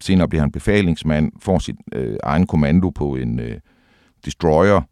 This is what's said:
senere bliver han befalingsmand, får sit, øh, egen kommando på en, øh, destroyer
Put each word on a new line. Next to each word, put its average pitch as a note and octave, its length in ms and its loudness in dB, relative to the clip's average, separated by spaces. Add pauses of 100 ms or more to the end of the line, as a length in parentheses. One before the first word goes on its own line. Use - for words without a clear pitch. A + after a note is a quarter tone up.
senere F2+ 280 2
bliver D#2 140 0
han C#2+ 100 0
befalingsmand, D#2 880 0
får F#2+ 180 0
sit, - 180 -8 (160)
øh, A1+ 300 -6
egen D#2 240 0
kommando E2 440 2
på C#2+ 260 -4
en, A#1+ 240 -4
øh, A#1 200 -10 (640)
destroyer E2+ 680 2